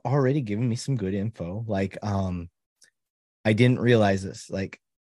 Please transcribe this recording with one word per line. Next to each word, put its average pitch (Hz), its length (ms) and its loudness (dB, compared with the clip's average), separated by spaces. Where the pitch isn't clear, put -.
already 135 360 2
given 113 280 -2
me 113 80 0
some 135 200 -4
good 98 180 -2
info. 101 540 -6
Like, 98 340 -2
um, 92 480 -4
I 110 80 4
didn't 123 260 4
realize 104 460 4
this. - 260 -12
Like, 95 300 -6